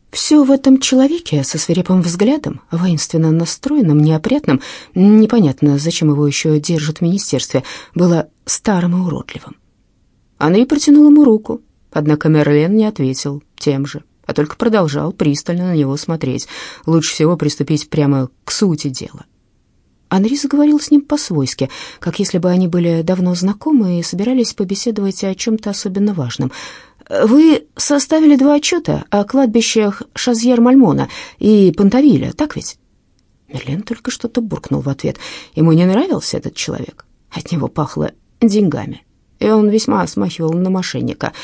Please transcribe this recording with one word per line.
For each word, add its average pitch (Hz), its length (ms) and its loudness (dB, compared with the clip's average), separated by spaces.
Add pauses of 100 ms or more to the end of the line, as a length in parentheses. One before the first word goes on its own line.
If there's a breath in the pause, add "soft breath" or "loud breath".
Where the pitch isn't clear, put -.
(120)
Всё 302 340 2
в 262 60 2
этом 269 280 4
человеке 269 640 0
со - 140 -6
свирепым 180 420 0
взглядом, 202 600 -2 (100)
воинственно 165 640 0
настроенным, 165 680 0
неопрятным, 160 600 0 (340 loud breath)
непонятно, 190 840 4
зачем 156 320 -2
его 147 160 0
ещё 151 320 0
держат 151 400 -4
в - 40 -4
министерстве, 170 640 -2 (300 loud breath)
было 170 340 0 (160)
старым 180 520 -2
и 180 100 -2
уродливым. - 500 -10 (800)
Анри 185 260 2
протянул 294 420 6
ему 294 180 8
руку, 226 380 0 (280)
однако 151 380 0
Мерлен 151 480 2
не 220 80 4
ответил 143 580 -4 (140)
тем 139 300 -2
же, 147 180 -12 (200)
а - 80 -10
только 151 240 -2
продолжал 165 560 0
пристально 175 540 -2
на 175 100 0
него 139 200 0
смотреть. 151 500 -6 (400 loud breath)
Лучше 160 260 0
всего 165 240 0
приступить 147 540 -4
прямо 139 400 0 (140)
к - 80 -10
сути 165 360 -2
дела. - 380 -14 (840)
Анри 214 260 0
заговорил 294 420 2
с 294 140 -2
ним 285 80 6
по-свойски, 151 680 -4 (280 loud breath)
как 175 220 -6
если 190 180 -2
бы 175 100 0
они 180 200 2
были 170 340 0
давно 180 320 0
знакомы 196 640 0
и 170 60 -4
собирались 226 500 -2
побеседовать 196 680 -4
о 190 100 -4
чём-то 214 360 -4
особенно 196 440 -2
важном. 127 380 -6 (560 loud breath)
"Вы 277 580 4 (100)
составили 294 600 2
два 277 180 4
отчёта 294 560 -2
о 202 140 0
кладбищах 220 800 0 (120)
Шазьер-Мальмона 233 920 2 (300 loud breath)
и 202 380 4
Пантавиля, 196 560 2
так 302 240 -6
ведь?" - 220 -12 (680)
Мерлен 139 340 -8
только - 280 -8
что-то - 300 -6
буркнул 156 400 -6
в 135 80 -6
ответ. 135 300 -6 (360 loud breath)
Ему 160 180 4
не 165 120 4
нравился 226 540 -2
этот - 160 -10
человек. - 500 -12 (260)
От - 220 -12
него 139 160 -6
пахло - 440 -6 (280)
деньгами, 202 640 0 (340)
и 208 120 0
он 214 180 4
весьма 208 380 0
смахивал 165 480 -4
на 180 160 -2
мошенника. 139 640 -6 (120)